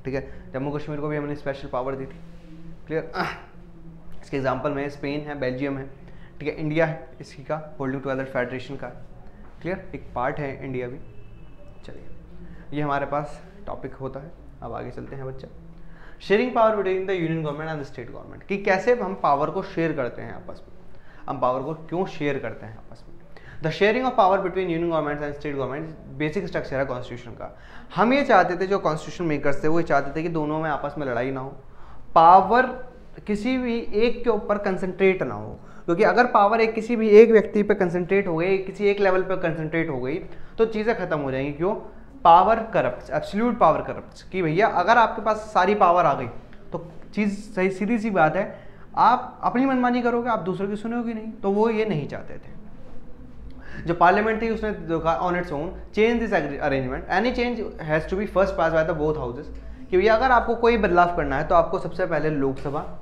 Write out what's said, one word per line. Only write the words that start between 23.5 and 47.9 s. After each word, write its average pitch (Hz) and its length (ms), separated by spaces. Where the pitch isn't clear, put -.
The 156 100
sharing 226 320
of 247 140
power 190 200
between 185 300
union 170 220
governments 147 320
and 143 180
state 143 160
governments 139 360
basic 156 260
structure 160 280
है 135 120
constitution 123 460
का। - 260
हम 220 160
ये 285 120
चाहते 180 320
थे, 185 100
जो 196 120
constitution 156 460
makers 143 400
थे 156 40
वो 170 120
ये 160 60
चाहते 139 300
थे 160 60
कि 170 60
दोनों 156 320
में 160 100
आपस 143 280
में 143 80
लड़ाई 123 240
ना 135 100
हो, 135 160
Power 190 520
किसी 214 320
भी 233 200
एक 233 460
के 233 60
ऊपर 208 280
concentrate 190 640
ना 120 120
हो, 107 240
क्योंकि 170 180
अगर 220 240
power 226 340
एक 220 140
किसी 220 220
भी 220 140
एक 220 200
व्यक्ति 208 320
पे 208 120
concentrate 180 520
हो 165 100
गई, 190 220
किसी 196 260
एक 202 160
level 185 220
पे 185 140
concentrate 160 520
हो 131 120
गई, 131 140
तो 226 80
चीज़ें 220 320
ख़त्म 160 200
हो 139 120
जाएंगी। 135 220
क्यों? 175 220
पावर 190 380
करप्ट्स, - 360
absolute 214 480
power 151 240
करप्ट्स, - 400
कि 185 200
भैया 170 240
अगर 196 320
आपके 220 240
पास 214 140
सारी 196 200
power 180 300
आ 143 100
गई 131 120
तो - 140
चीज़ 208 240
सही, 185 180
सीधी 208 280